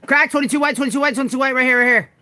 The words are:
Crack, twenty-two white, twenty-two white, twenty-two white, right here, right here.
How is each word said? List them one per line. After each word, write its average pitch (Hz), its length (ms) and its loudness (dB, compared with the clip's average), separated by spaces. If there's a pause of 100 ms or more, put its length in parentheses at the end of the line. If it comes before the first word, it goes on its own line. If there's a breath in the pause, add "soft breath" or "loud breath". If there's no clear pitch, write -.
Crack, 294 240 2
twenty-two 285 280 -2
white, 294 180 0
twenty-two 254 240 -2
white, 285 140 0
twenty-two 254 240 -4
white, 269 160 0
right 254 100 0
here, 247 140 2
right 247 80 2
here. 247 240 0 (120)